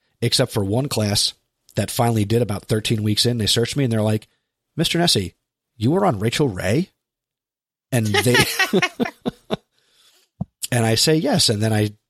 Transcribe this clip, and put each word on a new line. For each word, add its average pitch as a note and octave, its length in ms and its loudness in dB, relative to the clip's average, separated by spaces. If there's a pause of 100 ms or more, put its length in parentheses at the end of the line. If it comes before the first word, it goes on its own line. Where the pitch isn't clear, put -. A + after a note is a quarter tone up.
(220)
except A#2+ 300 0
for G#2 120 -2
one A#2 240 -2
class G#2 460 -2 (400)
that G2+ 160 -2
finally A#2 340 2
did A2+ 180 2
about G2+ 220 -4
thirteen A2 380 -2
weeks G#2+ 240 0
in. A#2+ 120 0
They G#2 80 -2
searched - 300 0
me C#3+ 80 0
and A#2 80 0
they're A2 100 0
like, G#2+ 260 -2 (480)
"Mister E3+ 220 -2
Nesi, A2 360 0 (420)
you A2 140 0
were G3 160 2
on C3 120 2
Rachael A#2+ 300 0
Ray?" A2+ 420 -2 (1040)
And A#2 140 0
they, A#2+ 300 2 (360)
<laughs> - 40 2 (2000)
and A#2 140 2
I A2+ 80 2
say, D#3 220 2
"Yes." G3+ 320 0
And G#2+ 140 0
then A2 100 0
I G#2+ 180 0 (200)